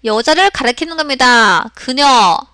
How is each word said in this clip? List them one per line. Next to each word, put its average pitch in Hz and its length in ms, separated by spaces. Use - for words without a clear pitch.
여자를 302 460
가리키는 269 460
겁니다. 247 760
그녀. 254 640